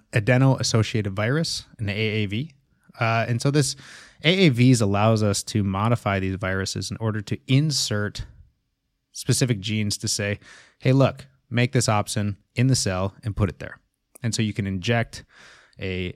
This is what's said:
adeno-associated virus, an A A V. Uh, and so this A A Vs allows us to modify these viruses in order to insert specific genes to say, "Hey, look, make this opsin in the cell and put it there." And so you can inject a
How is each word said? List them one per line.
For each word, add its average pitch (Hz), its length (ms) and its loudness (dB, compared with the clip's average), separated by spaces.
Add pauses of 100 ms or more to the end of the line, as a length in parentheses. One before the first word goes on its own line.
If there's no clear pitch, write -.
(120)
adeno-associated 117 1040 2
virus, 127 520 -4 (100)
an 107 100 -6
A 104 60 -4
A 107 320 -2
V. 110 280 -6 (460)
Uh, 113 300 0
and 117 120 -2
so 143 100 0
this 143 240 2 (480)
A 185 240 4
A - 20 8
Vs 123 320 6
allows 107 420 4
us 101 200 0
to 107 200 -2
modify 101 560 0
these 95 160 -4
viruses 95 560 -6
in 98 60 -8
order 110 240 -4
to 104 160 -6 (100)
insert 131 800 -2 (880)
specific 120 460 -2
genes 107 400 -4
to 110 80 -6
say, 101 320 -4 (400)
"Hey, 139 120 2
look, 131 360 2 (220)
make 120 220 0
this - 160 2
opsin 104 480 -2 (180)
in 123 140 2
the 131 80 4
cell 95 480 -2
and 104 120 -6
put 95 140 0
it - 100 -10
there." - 200 -14 (420)
And 113 140 -2
so - 60 -2
you 107 120 -2
can 98 140 -4
inject 98 560 -2 (560)
a 92 360 -6